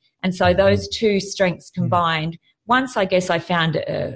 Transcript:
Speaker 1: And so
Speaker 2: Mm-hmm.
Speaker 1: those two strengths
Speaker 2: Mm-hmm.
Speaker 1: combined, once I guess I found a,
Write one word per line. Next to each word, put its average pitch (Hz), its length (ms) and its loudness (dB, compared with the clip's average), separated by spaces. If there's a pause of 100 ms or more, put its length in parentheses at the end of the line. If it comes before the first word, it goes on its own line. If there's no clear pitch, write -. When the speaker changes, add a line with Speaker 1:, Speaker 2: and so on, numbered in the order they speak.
(220)
Speaker 1:
And 185 140 -2
so 185 100 2
Speaker 2:
Mm-hmm. 180 140 4
Speaker 1:
those 196 300 4
two 208 300 0
strengths 190 520 -4
Speaker 2:
Mm-hmm. 180 100 -6
Speaker 1:
combined, 165 560 0 (300)
once 254 280 0
I 208 100 2
guess 185 260 0
I 170 80 0
found 165 380 0
a, 151 380 -6